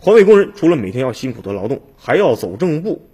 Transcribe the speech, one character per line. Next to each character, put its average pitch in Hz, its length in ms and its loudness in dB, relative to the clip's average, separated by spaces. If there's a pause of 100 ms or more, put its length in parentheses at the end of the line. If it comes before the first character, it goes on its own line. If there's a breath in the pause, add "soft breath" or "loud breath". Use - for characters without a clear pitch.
环 208 160 2
卫 214 80 8
工 202 160 6
人 196 160 -2
除 160 120 0
了 175 60 4
每 104 160 -6
天 120 100 -6
要 131 120 -4
辛 127 200 -10
苦 110 80 -14
的 95 120 -10
劳 101 160 -6
动， 135 120 -6 (160)
还 123 200 -2
要 175 180 2
走 95 220 -10
正 165 260 -4
步 190 180 -8 (140)